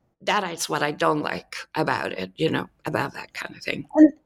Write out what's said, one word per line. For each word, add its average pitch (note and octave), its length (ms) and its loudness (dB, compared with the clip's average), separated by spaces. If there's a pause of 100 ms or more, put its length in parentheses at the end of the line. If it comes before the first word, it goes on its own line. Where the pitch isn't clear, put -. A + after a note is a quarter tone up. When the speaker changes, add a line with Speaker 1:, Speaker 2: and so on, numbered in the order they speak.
(220)
Speaker 1:
that G3+ 300 0
is - 180 -6
what D3+ 140 0
I D3 80 0
don't D#3 300 0
like - 340 -6 (200)
about B2+ 360 -2
it, F#2 240 -8
you D#3 140 2
know, - 200 -4 (160)
about C#3 280 -2
that - 200 -14
kind - 220 -10
of - 80 -20
thing. - 320 -6
Speaker 2:
And, D#4 180 10 (120)